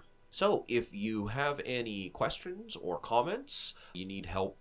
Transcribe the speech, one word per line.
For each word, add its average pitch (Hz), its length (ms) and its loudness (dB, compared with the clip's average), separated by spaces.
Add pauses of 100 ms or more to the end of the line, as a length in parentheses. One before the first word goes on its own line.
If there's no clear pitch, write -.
(300)
So, - 380 4
if 117 260 2
you 104 340 0
have 139 380 0
any 110 440 -2
questions 185 680 -2
or - 240 -2
comments, 175 720 2 (200)
you 90 120 -4
need 98 200 -6
help 95 360 0